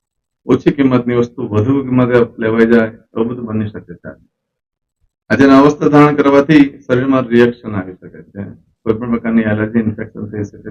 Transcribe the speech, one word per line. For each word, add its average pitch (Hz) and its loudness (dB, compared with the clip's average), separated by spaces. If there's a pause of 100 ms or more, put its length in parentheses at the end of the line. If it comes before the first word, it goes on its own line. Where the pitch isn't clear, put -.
(460)
ઓછી 123 0
કિંમતની 120 0
વસ્તુ 120 -6
વધુ 107 0 (120)
કિંમતે 123 0 (240)
લેવાઈ 113 2
જાય, 113 2 (220)
એવું 113 -4
બધું 117 -10
બની 107 -6
શકે 87 -18
છે. 78 -18 (1200)
આજે 127 2
નવા 135 6
વસ્ત્ર 147 0
ધારણ 147 4
કરવાથી 139 4 (200)
શરીરમાં 131 0
રિએક્શન 120 2
આવી 92 -8
શકે 82 -20 (120)
છે, 101 -12 (400)
કોઈ 113 -2
પણ 120 -6
પ્રકારની 113 -2
એલર્જી, 110 -2
ઇન્ફેક્શન 107 -8
થઈ 104 -8
શકે 104 -16